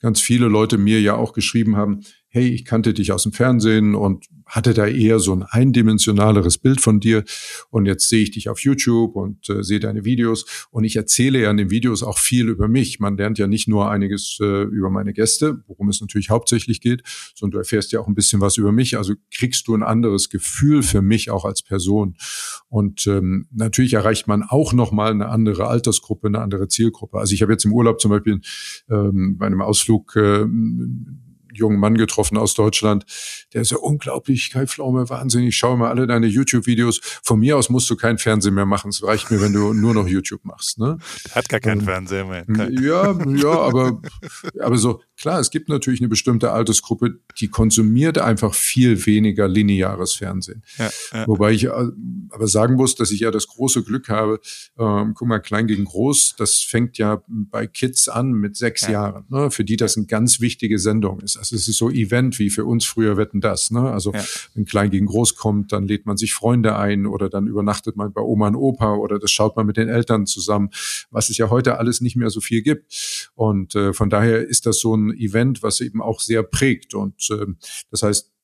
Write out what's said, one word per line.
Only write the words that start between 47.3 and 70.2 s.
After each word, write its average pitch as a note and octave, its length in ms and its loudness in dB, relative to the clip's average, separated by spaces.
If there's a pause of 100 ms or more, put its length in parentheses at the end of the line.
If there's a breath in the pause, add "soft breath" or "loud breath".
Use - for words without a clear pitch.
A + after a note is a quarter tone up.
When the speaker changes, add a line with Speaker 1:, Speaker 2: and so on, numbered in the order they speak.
Speaker 1:
die A2 80 -4
konsumiert A2+ 720 2
einfach A2 340 0
viel A#2+ 540 2
weniger G#2+ 400 4
lineares F#2+ 680 0
Fernsehen. F#2+ 500 -8 (120)
Speaker 2:
Ja, A2 140 -4 (220 loud breath)
ja. A2 160 -6
Speaker 1:
Wobei G#2 240 4
ich, A2+ 140 2
äh, B2+ 40 0 (600)
aber G#2 180 -4
sagen G#2+ 260 4
muss, C3 220 2
dass G#2 160 -2
ich G2+ 80 -2
ja A2+ 100 0
das G#2 160 -4
große B2+ 380 -2
Glück A#2 240 -6
habe, A2 320 -2 (360 loud breath)
ähm, G#2+ 380 0
guck A#2+ 140 -6
mal, A2 100 0
Klein G#2+ 300 -2
gegen G2+ 160 0
Groß, C3 520 0
das - 260 -2
fängt A#2+ 360 -2
ja G#2 300 0
bei A2 400 -6
Kids - 400 -2
an B2 240 -2
mit G#2 240 -2
sechs A#2 260 -2
Speaker 2:
Ja. - 80 -2
Speaker 1:
Jahren, G2+ 380 -2
ne, C#3 240 -2
für - 100 -4
die G#2+ 140 0
das G#2 200 0
eine A2 100 -2
ganz A2+ 340 0
wichtige A2 400 -2
Sendung G#2 400 0
ist. - 240 -8
Also - 120 -6
es G2 120 -4
ist A2+ 80 -2
so A#2 140 0
Event B2 480 0
wie G#2 100 0
für G#2+ 160 -4
uns A#2 220 0
früher G#2+ 320 0
Wetten, G#2 240 -2
dass, G2+ 280 -2
ne? B2 200 0
Also G2+ 240 -4
Speaker 2:
Ja. G#2 100 -6 (300 loud breath)
Speaker 1:
wenn G#2+ 100 -2
Klein G2+ 260 0
gegen G2 140 2
Groß G#2 320 0
kommt, G#2 360 -2
dann G2+ 140 -2
lädt G#2 200 -4
man G#2 100 -4
sich G#2+ 160 -4
Freunde A2+ 440 2
ein G2+ 280 0
oder G2+ 240 -4
dann G2 180 -4
übernachtet G#2 500 -2
man G#2 180 -6
bei G#2+ 80 -4
Oma G#2+ 260 2
und G#2 80 0
Opa A#2+ 380 0
oder G#2 240 -2
das G2+ 120 -4
schaut G#2+ 260 2
man A2 100 0
mit G#2 100 -2
den A2+ 120 0
Eltern A2+ 360 0